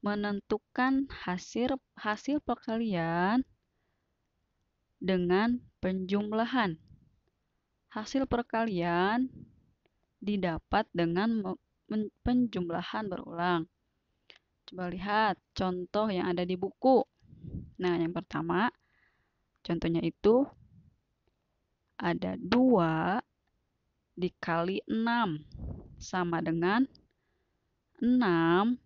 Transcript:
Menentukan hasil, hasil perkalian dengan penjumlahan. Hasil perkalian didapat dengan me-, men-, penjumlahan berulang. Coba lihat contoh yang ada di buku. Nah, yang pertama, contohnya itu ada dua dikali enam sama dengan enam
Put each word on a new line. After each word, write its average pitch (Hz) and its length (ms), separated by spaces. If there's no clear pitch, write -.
Menentukan 208 1120
hasil, 226 640
hasil 240 480
perkalian 208 1040
dengan 190 640
penjumlahan. 202 1040
Hasil 214 320
perkalian 226 1040
didapat 196 720
dengan 190 480
me-, 185 160
men-, 214 220
penjumlahan 202 880
berulang. 170 560
Coba 185 240
lihat 202 480
contoh 185 560
yang 208 240
ada 175 160
di 185 80
buku. 202 480
Nah, 175 160
yang 170 160
pertama, 170 560
contohnya 170 400
itu 214 480
ada 180 400
dua 180 800
dikali 175 720
enam 226 560
sama 175 400
dengan 170 480
enam 208 880